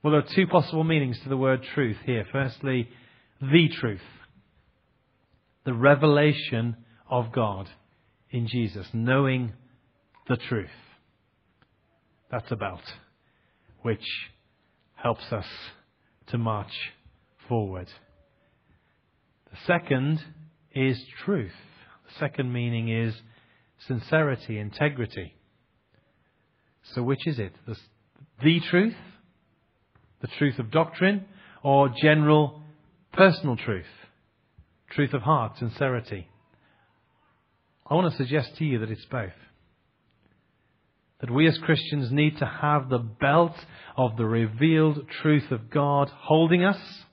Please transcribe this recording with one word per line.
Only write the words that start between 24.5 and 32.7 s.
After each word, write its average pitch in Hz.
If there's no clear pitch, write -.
integrity. 117
So 123
which 135
is 139
it? 98
The, 110
the 165
truth? 196
The 127
truth 139
of 110
doctrine 180
or 139
general 151